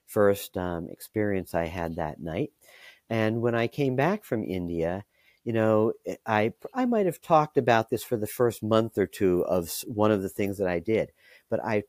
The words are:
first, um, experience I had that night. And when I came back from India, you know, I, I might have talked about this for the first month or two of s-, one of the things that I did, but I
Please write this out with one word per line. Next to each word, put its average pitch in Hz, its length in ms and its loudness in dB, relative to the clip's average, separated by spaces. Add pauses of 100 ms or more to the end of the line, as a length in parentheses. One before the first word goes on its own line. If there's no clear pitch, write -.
first, 101 520 2
um, 87 320 -4
experience 101 640 -4
I 85 120 0
had 85 320 -6
that 78 240 -6
night. 85 300 -6 (580)
And 113 320 0
when 120 140 0
I 117 120 0
came 135 280 -2
back 175 280 0
from 110 200 -4
India, 87 600 -4 (400)
you 113 100 -4
know, 110 400 4 (320)
I, 110 260 2 (220)
I 254 120 -2
might 226 200 0
have 170 160 -4
talked 151 360 2
about 117 320 4
this 113 140 -4
for 120 140 -4
the 104 100 -4
first 117 340 0
month 110 360 2
or 95 100 2
two 90 380 2
of 90 200 0
s-, - 220 -10
one 107 240 2
of 101 100 2
the 98 60 -4
things 98 300 -4
that 98 100 0
I 90 120 -2
did, 95 340 -2 (360)
but - 140 -2
I 107 260 -2